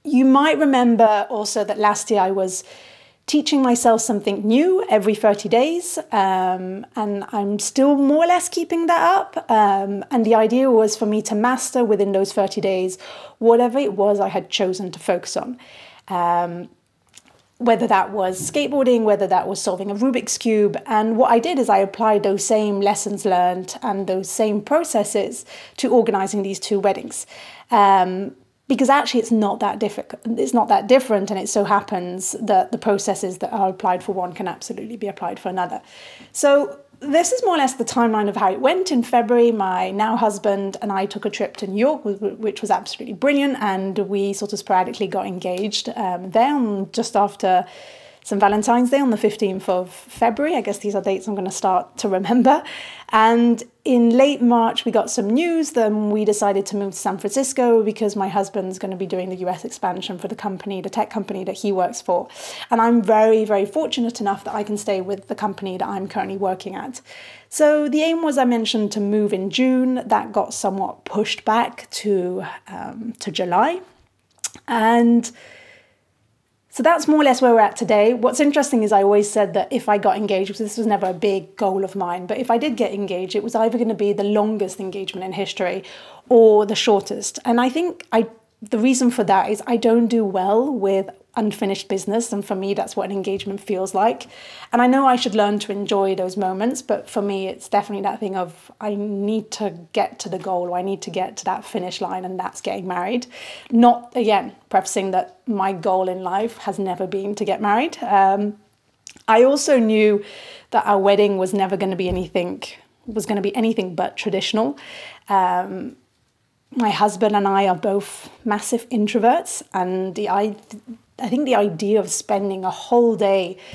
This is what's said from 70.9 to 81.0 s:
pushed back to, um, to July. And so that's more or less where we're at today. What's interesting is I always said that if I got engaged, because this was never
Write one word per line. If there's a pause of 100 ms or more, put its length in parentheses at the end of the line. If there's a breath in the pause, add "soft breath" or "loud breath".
pushed
back
to, (240 loud breath)
um,
to
July. (880)
And (1500 loud breath)
so
that's
more
or
less
where
we're
at
today.
What's
interesting
is
I
always
said
that
if
I
got
engaged,
because
this
was
never